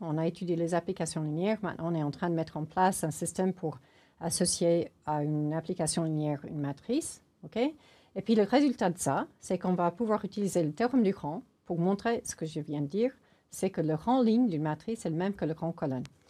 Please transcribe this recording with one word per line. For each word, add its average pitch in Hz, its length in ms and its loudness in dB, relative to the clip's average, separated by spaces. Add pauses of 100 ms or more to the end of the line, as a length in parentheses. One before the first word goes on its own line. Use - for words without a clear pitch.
On 156 160 -2
a 160 80 2
étudié 170 280 -2
les 170 200 0
applications 170 480 -2
linéaires. 180 400 0
Maintenant, 165 280 -4
on 170 40 0
est 156 80 0
en 147 80 0
train 175 180 -4
de 170 60 0
mettre 160 240 -4
en 151 80 -4
place 185 380 2
un 156 60 0
système 185 440 -2
pour 160 240 -6 (420)
associer 170 720 2 (140)
à 151 160 0
une 151 320 0
application 165 500 -2
linéaire 151 400 0
une 156 160 -6
matrice. 147 640 -4 (200)
Ok ? 160 160 -8 (580)
Et 196 60 -6
puis, 220 140 4
le 208 80 6
résultat 240 460 4
de 170 80 -4
ça, 156 280 0 (140)
c'est 185 180 -2
qu'on 185 160 0
va 175 160 2
pouvoir 208 340 -2
utiliser 190 380 0
le 151 100 0
théorème 247 300 2
du 190 100 4
rang 180 300 -6 (220)
pour 165 160 -2
montrer 202 440 0
ce - 120 -10
que 160 100 -6
je 156 140 -6
viens 151 200 -4
de 147 60 -2
dire, 220 260 0 (380)
c'est 190 200 -2
que 196 100 -4
le 156 160 2
rang 247 260 2
ligne 233 260 6
d'une 156 140 0
matrice 156 420 -4
est 175 60 -2
le 156 60 -2
même 185 180 0
que - 100 -6
le 151 80 0
rang 165 200 -4
colonne. 131 320 -4 (240)